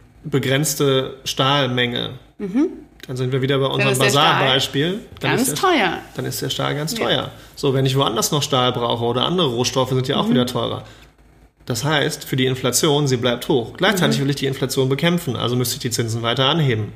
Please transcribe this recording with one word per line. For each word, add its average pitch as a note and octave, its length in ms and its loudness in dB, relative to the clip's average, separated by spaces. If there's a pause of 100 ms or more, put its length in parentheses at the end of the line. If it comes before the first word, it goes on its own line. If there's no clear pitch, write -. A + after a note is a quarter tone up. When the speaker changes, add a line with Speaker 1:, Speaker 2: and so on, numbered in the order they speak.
(220)
Speaker 1:
begrenzte C3+ 1000 0
Stahlmenge. B2 880 0 (280)
Speaker 2:
Mhm. G#3 300 0 (380)
Speaker 1:
Dann B2+ 100 -8
sind B2+ 160 -2
wir C3+ 80 0
wieder C3+ 180 2
bei C3+ 60 2
Speaker 2:
Dann C3+ 100 0
Speaker 1:
unserem C3+ 180 2
Speaker 2:
ist B2+ 100 0
der C3 80 4
Stahl D3 240 6
Speaker 1:
Basar-Beispiel. C#3 680 0 (200)
Dann C#3 160 -2
Speaker 2:
ganz B3+ 120 2
Speaker 1:
ist - 140 -2
der, F#4+ 80 4
Speaker 2:
teuer. G3+ 280 2 (180)
Speaker 1:
dann B2+ 100 -6
ist C3 160 -6
der C3+ 80 -4
Stahl C#3 240 -2
ganz D3+ 240 -4
Speaker 2:
Ja. - 80 -
Speaker 1:
teuer. C3 240 0 (240)
So, C#3+ 180 0
wenn C3+ 140 2
ich C3 100 2
woanders C#3+ 360 0
noch D3 100 2
Stahl B2+ 300 2
brauche A#2+ 320 0
oder A#2+ 200 0
andere E3+ 240 2
Rohstoffe, B2 420 0
sind C3 180 0
die C#3 60 0
auch G3+ 120 0
Speaker 2:
Mhm. A3+ 60 0
Speaker 1:
wieder B3 140 4
teurer. A2+ 380 -4 (840)
Das A2+ 180 -4
heißt, D3 400 0
für - 120 -4
die B2+ 100 2
Inflation, C#3+ 640 2
sie B2+ 80 2
bleibt A#2+ 320 -2
hoch. A#2+ 280 0
Gleichzeitig F3 420 2
Speaker 2:
Mhm. C#3 60 0
Speaker 1:
will C#3 60 0
ich C#3+ 60 -2
die C#3 100 -2
Inflation C3 420 0
bekämpfen, C#3 480 0
also A#2 200 -2
müsste B2 180 0
ich - 60 -8
die B2 100 -4
Zinsen A2+ 320 -2
weiter A#2+ 240 2
anheben. C3+ 480 0